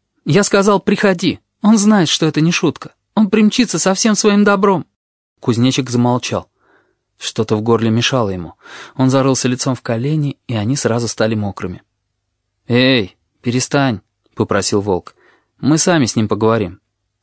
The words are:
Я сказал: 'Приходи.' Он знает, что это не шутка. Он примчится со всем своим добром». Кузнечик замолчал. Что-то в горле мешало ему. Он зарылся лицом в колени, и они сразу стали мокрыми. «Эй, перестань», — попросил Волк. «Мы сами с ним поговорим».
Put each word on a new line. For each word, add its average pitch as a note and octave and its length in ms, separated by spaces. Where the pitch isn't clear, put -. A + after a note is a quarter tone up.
Я G3 200
сказал: G3 340
'Приходи.' F3+ 600
Он A3 160
знает, G3+ 320
что - 160
это D#3 160
не E3 120
шутка. - 420
Он G#3 120
примчится G#3+ 520
со F#3+ 140
всем G#3 200
своим G#3 300
добром». G3+ 420
Кузнечик B2+ 500
замолчал. A#2+ 580
Что-то - 380
в G#2+ 60
горле A2+ 280
мешало A#2 400
ему. F2 240
Он C3 160
зарылся C3 380
лицом B2+ 260
в - 80
колени, C#3+ 640
и B2 80
они A2 220
сразу A#2 320
стали A2 260
мокрыми. G2+ 480
«Эй, B2 480
перестань», — B2+ 600
попросил G2+ 440
Волк. G2 360
«Мы D#3 200
сами D#3 280
с - 80
ним G#2+ 140
поговорим». G#2+ 520